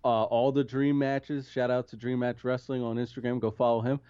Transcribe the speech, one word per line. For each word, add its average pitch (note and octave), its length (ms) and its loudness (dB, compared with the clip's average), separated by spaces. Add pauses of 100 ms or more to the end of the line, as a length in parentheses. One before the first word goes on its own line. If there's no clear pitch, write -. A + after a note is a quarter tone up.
uh, A#2 200 4
all A#2+ 280 2
the C#3 120 2
dream C#3 340 2
matches. C#3 520 -2
Shout B2 200 -2
out B2 200 0
to A2+ 80 -16
Dream B2 220 -4
Match A#2+ 240 -2
Wrestling B2+ 380 -2
on A#2 140 -2
Instagram. A#2+ 440 -4
Go A2 120 0
follow A#2 300 2
him. C3+ 180 0 (100)